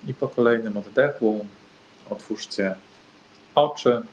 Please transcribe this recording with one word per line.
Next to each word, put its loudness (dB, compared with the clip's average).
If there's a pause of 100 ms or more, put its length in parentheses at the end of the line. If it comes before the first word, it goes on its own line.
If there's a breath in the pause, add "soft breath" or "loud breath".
(120)
I -4
po -4
kolejnym 0
oddechu 0 (640)
otwórzcie -6 (800)
oczy. 2 (120)